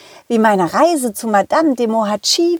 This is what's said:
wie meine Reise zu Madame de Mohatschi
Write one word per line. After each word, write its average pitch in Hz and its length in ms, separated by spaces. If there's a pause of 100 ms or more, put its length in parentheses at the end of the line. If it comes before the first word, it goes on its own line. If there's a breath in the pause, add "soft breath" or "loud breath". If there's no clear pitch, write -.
(280 loud breath)
wie 233 120
meine 196 340
Reise 254 400
zu - 140
Madame 254 480
de 240 100
Mohatschi 226 760